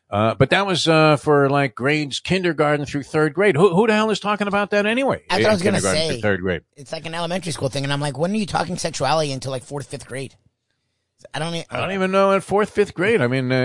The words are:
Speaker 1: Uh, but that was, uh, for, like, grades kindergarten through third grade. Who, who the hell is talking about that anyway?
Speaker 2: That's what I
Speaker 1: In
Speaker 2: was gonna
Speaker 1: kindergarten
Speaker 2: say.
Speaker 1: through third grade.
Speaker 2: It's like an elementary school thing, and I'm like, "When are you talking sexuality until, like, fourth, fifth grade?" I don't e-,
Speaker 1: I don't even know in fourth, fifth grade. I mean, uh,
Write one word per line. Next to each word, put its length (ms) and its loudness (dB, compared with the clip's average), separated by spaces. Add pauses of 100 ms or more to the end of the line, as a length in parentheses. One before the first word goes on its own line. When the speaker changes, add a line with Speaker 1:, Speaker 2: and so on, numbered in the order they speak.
Speaker 1:
Uh, 260 2
but 140 4
that 160 2
was, 240 -2
uh, 280 6
for, 320 4
like, 260 0
grades 440 -2
kindergarten 680 0
through 180 -6
third 300 0
grade. 220 2
Who, 200 4
who 120 4
the 60 4
hell 160 2
is 100 -2
talking 280 -2
about 240 -2
that 140 2
anyway? 440 -2
Speaker 2:
That's 140 2
what 40 2
I 20 4
Speaker 1:
In 60 4
Speaker 2:
was 60 -2
gonna 160 2
Speaker 1:
kindergarten 240 0
Speaker 2:
say. 120 -2
Speaker 1:
through 80 -8
third 200 0
grade. 200 -2 (140)
Speaker 2:
It's 160 -20
like 140 -12
an 80 -12
elementary 380 -4
school 180 -4
thing, 140 -6
and 100 -2
I'm 80 -2
like, 160 -4
"When 140 -2
are 40 -2
you 100 -2
talking 320 -4
sexuality 560 -2
until, 180 -8
like, 120 -8
fourth, 240 -10
fifth 200 -14
grade?" 280 -12 (1000)
I 60 -8
don't 160 -6
e-, 140 -6
Speaker 1:
I 120 -6
don't 100 -4
even 200 -2
know 200 4
in 100 2
fourth, 280 0
fifth 240 0
grade. 280 2
I 60 2
mean, 240 0
uh, 140 2